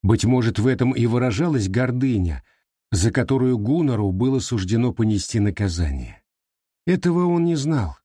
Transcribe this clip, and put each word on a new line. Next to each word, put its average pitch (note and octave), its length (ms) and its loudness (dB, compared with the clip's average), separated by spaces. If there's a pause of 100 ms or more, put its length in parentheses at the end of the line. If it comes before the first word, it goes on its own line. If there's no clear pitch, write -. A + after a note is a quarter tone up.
Быть G2+ 220 2
может, A2+ 340 2
в G#2+ 80 0
этом C3 260 2
и A#2+ 140 0
выражалась B2 640 0
гордыня, A#2 760 -2 (460)
за G2 200 2
которую B2+ 480 0
Гуннару A#2 540 0
было B2+ 280 0
суждено A2+ 520 0
понести A2 480 0
наказание. E2+ 840 -2 (640)
Этого F3+ 400 2
он F3 200 2
не E3+ 100 2
знал. C3+ 500 -2